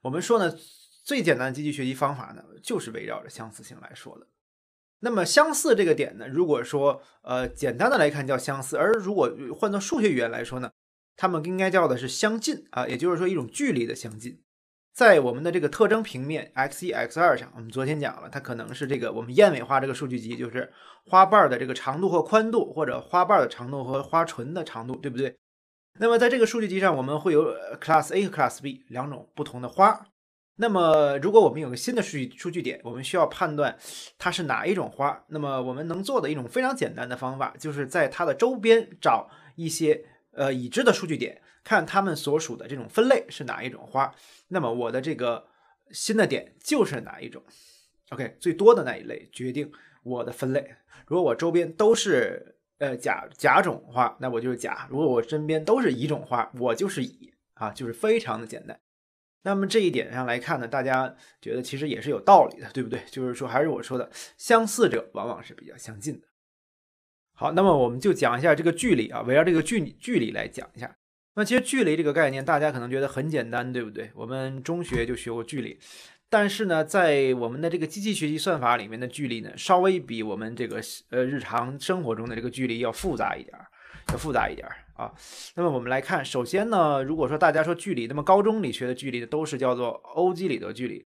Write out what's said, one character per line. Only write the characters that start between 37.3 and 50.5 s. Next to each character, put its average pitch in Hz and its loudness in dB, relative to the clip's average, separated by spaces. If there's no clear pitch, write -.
法， 135 -4
就 151 -8
是 139 -4
在 143 0
它 170 -2
的 - 2
周 254 0
边 226 4
找 120 2
一 165 -6
些， 156 2
呃， 135 0
已 123 -4
知 247 -2
的 233 8
数 - 0
据 156 -4
点， 117 -8
看 180 2
它 196 2
们 185 0
所 143 0
属 123 -4
的 - -16
这 143 -10
种 120 -12
分 247 2
类 269 4
是 - -12
哪 113 -8
一 127 -6
种 - -18
花， 135 0
那 180 -2
么 123 -2
我 117 -4
的 127 -2
这 147 -6
个 117 -4
新 - -4
的 208 4
点 - -4
就 277 2
是 135 -6
哪 - -14
一 113 -14
种。 - -20
OK， 127 -10
最 175 -2
多 202 8
的 175 0
那 120 -6
一 - -16
类 - -14
决 127 -8
定 147 -6
我 120 -6
的 120 -6
分 131 -4